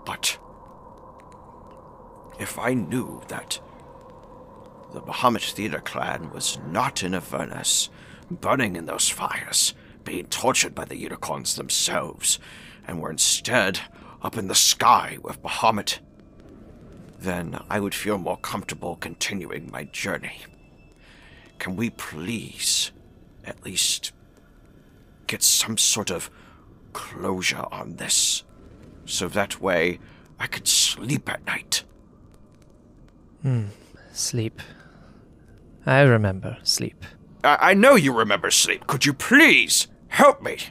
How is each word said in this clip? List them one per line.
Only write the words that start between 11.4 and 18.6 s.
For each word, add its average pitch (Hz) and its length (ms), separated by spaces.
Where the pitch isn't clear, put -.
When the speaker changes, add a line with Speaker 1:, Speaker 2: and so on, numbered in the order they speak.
Speaker 1:
themselves, - 840
and 82 140
were 80 100
instead 98 680
up - 140
in 98 120
the 90 60
sky - 680
with - 200
Bahamut, - 560
then 87 400
I 104 120
would 101 140
feel 101 240
more 90 180
comfortable 85 600